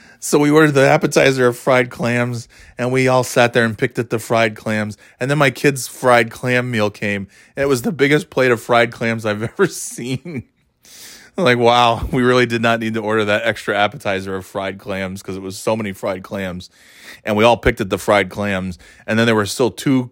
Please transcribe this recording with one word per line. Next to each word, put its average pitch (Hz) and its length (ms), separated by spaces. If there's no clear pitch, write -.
so - 200
we 147 120
ordered 156 220
the 135 160
appetizer 139 580
of 120 120
fried 127 320
clams, 120 580
and 123 120
we 131 180
all 127 160
sat 120 280
there 120 140
and 110 100
picked - 220
at 117 100
the 117 100
fried 113 380
clams. 107 400
And 131 120
then 147 60
my 143 140
kid's 135 380
fried 120 420
clam 123 400
meal 107 200
came. 101 380
It 139 140
was 131 140
the 214 100
biggest 143 380
plate 131 200
of 117 120
fried 120 300
clams 113 340
I've 104 160
<laughs> 113 160
ever 190 80
seen. 131 760
Like, 127 220
wow, 120 540
we 135 100
really 123 220
did 117 160
not 117 200
need 110 140
to 110 60
order 107 240
that 107 220
extra 107 280
appetizer 98 640
of 92 80
fried 98 340
clams 95 440
'cause 95 140
it 95 60
was 95 140
so - 180
many 110 180
fried 95 300
clams. 92 460
And 107 100
we 107 100
all 117 120
picked 120 240
at 104 80
the 101 80
fried 101 320
clams. 95 500
And 110 120
then 117 60
there 117 120
were 107 100
still 110 240
two, 127 420